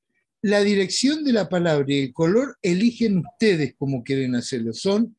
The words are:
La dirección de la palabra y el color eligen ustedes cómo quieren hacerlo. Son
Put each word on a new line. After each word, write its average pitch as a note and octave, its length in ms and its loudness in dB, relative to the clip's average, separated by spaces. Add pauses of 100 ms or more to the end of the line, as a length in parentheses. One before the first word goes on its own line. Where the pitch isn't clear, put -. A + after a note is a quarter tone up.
(400)
La G#3 200 2
dirección G#3 640 0
de C4+ 80 0
la G3 160 0
palabra E3 400 0
y C#3+ 100 0
el C3+ 140 -4
color G3+ 500 0
eligen G3+ 560 2
ustedes D#3+ 580 0
cómo C3+ 280 -4
quieren C3 320 -2
hacerlo. A#2 360 -4
Son G#3 460 -2